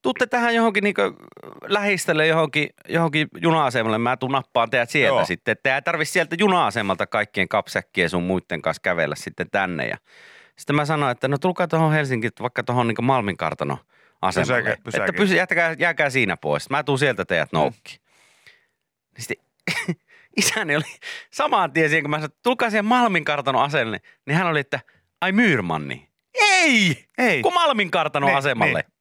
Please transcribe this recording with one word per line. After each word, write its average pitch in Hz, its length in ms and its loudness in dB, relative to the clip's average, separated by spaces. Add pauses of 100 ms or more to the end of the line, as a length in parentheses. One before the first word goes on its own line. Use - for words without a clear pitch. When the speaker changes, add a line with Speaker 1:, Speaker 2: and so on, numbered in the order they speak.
Speaker 1:
tuutte 254 260 -2
tähän 233 280 0
johonkin 220 280 2
niinku 202 180 0 (680)
lähistölle, 185 600 2
johonkin, 156 420 2 (200)
johonkin 156 380 0 (140)
juna-asemalle, 123 560 2
mä 120 200 0
tuun 131 140 -4
nappaan 120 380 0
teidät 120 200 0
sieltä 110 280 2
Speaker 2:
Joo. 90 80 2
Speaker 1:
sitten, 90 260 -4
että 131 240 -2
ei 143 60 -4
tarvi 160 240 -2
sieltä 170 340 -2
juna-asemalta 110 680 0
kaikkien 104 400 -2
kapsäkkien 92 600 -2
sun 87 140 -2
muitten 90 380 -4
kanssa 80 200 -4
kävellä 82 340 -2
sitten - 360 -10
tänne." 90 360 -2
Ja 50 100 -6 (580)
sitten - 200 -4
mä 147 100 0
sanoin, 147 260 0
että 127 160 -4
"No 139 100 0
tulkaa 180 300 -2
tohon 160 260 2
Helsinkiin, 127 380 0 (100)
vaikka 123 220 -4
tohon 120 240 0
niinku 113 140 -2
Malmin 117 360 0
kartano 73 400 -4 (440)
asemalle. 95 400 0
Speaker 2:
Pysäke-, 107 220 -4
pysäke. 113 220 -4
Speaker 1:
Että 170 120 -2
pysy-, 185 180 2
jättäkää, 170 440 0
jääkää 160 300 0
siinä 113 280 0
pois, 73 320 -4
mä 143 140 -2
tuun 135 160 0
sieltä 117 260 0
teidät 82 260 0
Speaker 2:
Mm. 82 60 0
Speaker 1:
noukkiin." - 420 -2 (1160)
Niin 120 80 -14
sitten - 200 -10 (520)
<laughs> - 400 -14
isäni 165 380 0
oli 151 80 0 (480)
saman 196 400 0
tien 156 180 2
siihen, 156 140 2
kun 147 80 -6
mä 151 60 -2
sanoin, 151 140 -8
että - 120 -20
"Tulkaa 240 260 0
siihen 208 160 0
Malmin 220 400 2
kartano 139 360 0
asemalle," 131 400 0 (240)
niin 147 120 0
hän 185 100 2
oli, 156 120 0
että 135 200 -4 (420)
"Ai 185 100 0
Myyrmanni?" 90 760 0 (340)
Ei! 294 640 2 (120)
Speaker 2:
Ei. 196 240 2
Speaker 1:
Kun 349 120 0
Malmin 262 380 0
kartano 151 360 0
Speaker 2:
Niin, 139 100 2
Speaker 1:
asemalle. 135 440 0
Speaker 2:
niin. - 200 -10